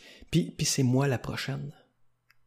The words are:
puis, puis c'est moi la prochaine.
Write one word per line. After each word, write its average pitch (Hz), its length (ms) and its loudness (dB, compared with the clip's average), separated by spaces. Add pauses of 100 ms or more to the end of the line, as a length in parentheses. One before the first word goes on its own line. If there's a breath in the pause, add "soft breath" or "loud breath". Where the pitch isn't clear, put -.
(300 loud breath)
puis, 165 220 2
puis - 140 -2
c'est - 180 2
moi 131 240 4
la 123 100 2
prochaine. 143 560 -6 (720)